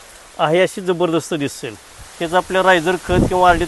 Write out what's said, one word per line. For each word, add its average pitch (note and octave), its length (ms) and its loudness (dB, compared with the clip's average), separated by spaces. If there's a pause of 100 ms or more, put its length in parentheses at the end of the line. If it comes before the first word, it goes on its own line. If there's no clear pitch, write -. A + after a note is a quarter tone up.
(400)
आहे E3+ 220 2
अशी F#3 200 -2
जबरदस्त E3+ 540 -2
दिसेल. C#3 400 -8 (460)
हेच E3+ 140 -4
आपल्या F#3 280 0
रायझर F3+ 340 2 (100)
खत F3+ 220 2
किंवा F3+ 220 4
आर E3+ 60 4
डी F3 120 -2